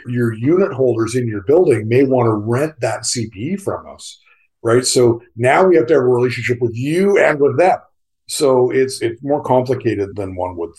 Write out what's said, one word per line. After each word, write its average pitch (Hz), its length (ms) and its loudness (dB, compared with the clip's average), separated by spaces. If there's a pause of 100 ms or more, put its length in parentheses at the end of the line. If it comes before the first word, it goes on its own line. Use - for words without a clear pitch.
your 120 260 -2
unit 156 380 0
holders 120 440 0
in 123 120 -2
your 104 140 -6
building 135 480 2
may 131 160 4
want 127 220 2
to 110 80 2
rent 120 440 -4
that 113 260 -4
C 113 260 -6
P 135 220 -8
E 196 40 -4
from 90 300 -8
us, - 300 -20 (440)
right? 120 240 2
So 117 360 2 (140)
now 139 300 4
we 180 100 4
have 156 120 2
to 160 80 2
have 131 80 2
a - 20 0
relationship 120 560 0
with 110 140 -2
you 170 420 0
and 151 200 2
with 135 200 0
them. 180 220 2 (480)
So 127 440 2
it's, 131 300 -2
it's 117 200 -4
more 139 220 -4
complicated 117 720 -2
than 95 220 -8
one 90 180 -8
would 85 240 -10